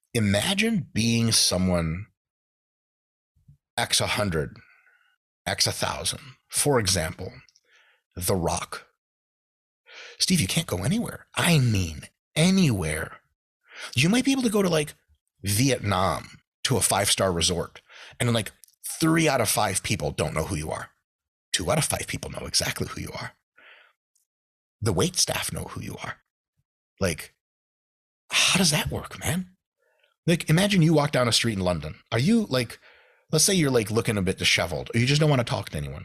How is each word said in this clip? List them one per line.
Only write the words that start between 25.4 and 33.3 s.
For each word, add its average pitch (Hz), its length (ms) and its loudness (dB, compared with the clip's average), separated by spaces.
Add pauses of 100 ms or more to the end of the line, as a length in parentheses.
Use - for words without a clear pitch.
know - 120 -8
who - 160 -12
you - 240 -10
are. - 140 -10 (840)
Like, 87 340 -4 (960)
how - 280 2
does 180 120 2
that 147 200 -2
work, - 280 -8
man? 175 300 -4 (760)
Like, 165 220 2
imagine 190 340 4
you 160 120 6
walk 147 180 2
down 127 140 2
a 117 60 0
street 113 260 0
in 92 60 0
London. 78 320 -2 (160)
Are 113 80 2
you, 214 300 4
like, 123 280 -2 (540)